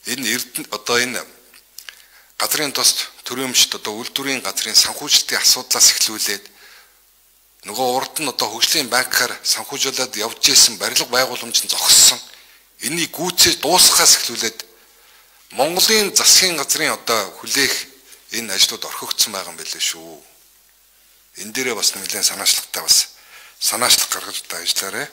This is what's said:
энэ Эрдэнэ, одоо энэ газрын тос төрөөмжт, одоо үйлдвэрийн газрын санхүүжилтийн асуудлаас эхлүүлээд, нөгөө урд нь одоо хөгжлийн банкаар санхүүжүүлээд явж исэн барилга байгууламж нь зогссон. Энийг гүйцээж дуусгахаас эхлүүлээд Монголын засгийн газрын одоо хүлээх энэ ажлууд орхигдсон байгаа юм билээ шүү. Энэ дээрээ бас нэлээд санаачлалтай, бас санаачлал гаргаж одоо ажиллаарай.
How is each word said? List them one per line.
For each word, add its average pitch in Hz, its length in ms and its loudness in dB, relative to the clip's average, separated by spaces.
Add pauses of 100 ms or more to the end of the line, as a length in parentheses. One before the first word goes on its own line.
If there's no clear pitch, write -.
энэ 123 320 -4
Эрдэнэ, - 320 -8
одоо 120 320 0
энэ 123 160 -2 (1200)
газрын 139 400 -2
тос - 320 0 (160)
төрөөмжт, 123 560 0
одоо 107 160 -6
үйлдвэрийн 131 480 -4
газрын 101 320 -2
санхүүжилтийн 117 640 0
асуудлаас - 560 4
эхлүүлээд, 107 480 -2 (1200)
нөгөө 113 220 -2 (100)
урд 131 240 -6
нь 143 80 -4
одоо 113 240 -2
хөгжлийн 131 320 -2
банкаар 120 560 0
санхүүжүүлээд 127 720 -2
явж 107 320 -4
исэн 120 320 6
барилга 117 320 -2
байгууламж 123 560 0
нь - 80 -2
зогссон. - 480 6 (640)
Энийг 156 320 -4
гүйцээж 175 480 2
дуусгахаас 170 560 6
эхлүүлээд - 480 -6 (840)
Монголын 180 640 2
засгийн 180 400 4
газрын 139 400 -2
одоо 107 320 -2 (160)
хүлээх 131 320 0 (640)
энэ 104 160 -8
ажлууд 95 320 0
орхигдсон - 480 -4
байгаа 90 160 -8
юм 82 80 -16
билээ 80 240 -8
шүү. 82 320 -8 (1300)
Энэ 107 80 -14
дээрээ 123 240 -4
бас 98 160 0
нэлээд 98 320 -6
санаачлалтай, - 560 -2
бас - 320 0 (480)
санаачлал - 560 2
гаргаж 95 220 -10 (100)
одоо 87 160 -10
ажиллаарай. 98 500 -4